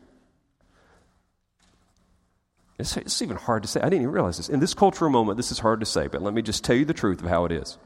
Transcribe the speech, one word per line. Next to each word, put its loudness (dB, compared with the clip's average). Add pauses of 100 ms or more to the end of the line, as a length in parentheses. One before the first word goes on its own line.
(2750)
It's, -6
it's -4
even -4
hard 0
to -6
say. -2
I 2
didn't 2
even -2
realize 0
this. -10
In 0
this 0
cultural 2
moment, 4
this -4
is -6
hard 2
to -4
say, -2
but -6
let -2
me 0
just -4
tell 4
you 4
the 0
truth -2
of -4
how 2
it -2
is. -8